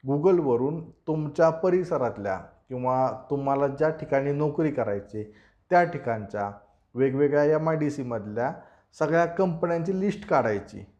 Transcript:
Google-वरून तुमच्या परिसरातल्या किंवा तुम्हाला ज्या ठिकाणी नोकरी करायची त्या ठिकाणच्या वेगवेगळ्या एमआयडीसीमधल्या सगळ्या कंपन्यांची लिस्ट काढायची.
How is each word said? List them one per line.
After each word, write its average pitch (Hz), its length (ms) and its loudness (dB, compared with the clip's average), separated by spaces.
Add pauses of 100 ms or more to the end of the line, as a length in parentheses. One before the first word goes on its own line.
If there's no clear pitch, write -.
Google-वरून 147 800 2
तुमच्या 156 600 0
परिसरातल्या 143 880 0 (320)
किंवा 127 600 0
तुम्हाला 139 380 0
ज्या 143 220 0
ठिकाणी 143 420 -2
नोकरी 147 400 0
करायची 107 640 -4 (360)
त्या 175 140 6
ठिकाणच्या 107 680 -4 (440)
वेगवेगळ्या 143 480 2
एमआयडीसीमधल्या 143 1080 -2 (460)
सगळ्या 160 260 2
कंपन्यांची 170 760 0
लिस्ट 202 300 -2
काढायची. 107 560 0 (140)